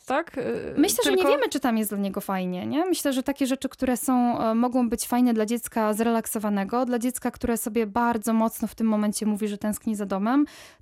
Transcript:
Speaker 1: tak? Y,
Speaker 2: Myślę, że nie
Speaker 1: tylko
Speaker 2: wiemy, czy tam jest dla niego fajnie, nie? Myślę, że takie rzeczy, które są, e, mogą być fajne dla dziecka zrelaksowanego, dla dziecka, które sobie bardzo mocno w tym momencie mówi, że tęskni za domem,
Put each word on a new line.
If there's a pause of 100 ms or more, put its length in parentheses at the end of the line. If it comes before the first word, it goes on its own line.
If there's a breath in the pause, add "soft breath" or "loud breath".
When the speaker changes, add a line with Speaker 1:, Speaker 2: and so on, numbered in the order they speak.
Speaker 1:
tak?
Y,
Speaker 2:
Myślę,
że
nie
Speaker 1:
tylko
Speaker 2:
wiemy,
czy
tam
jest
dla
niego
fajnie,
nie?
Myślę,
że
takie
rzeczy,
które
są,
e,
mogą
być
fajne
dla
dziecka
zrelaksowanego,
dla
dziecka,
które
sobie
bardzo
mocno
w
tym
momencie
mówi,
że
tęskni
za
domem, (360 loud breath)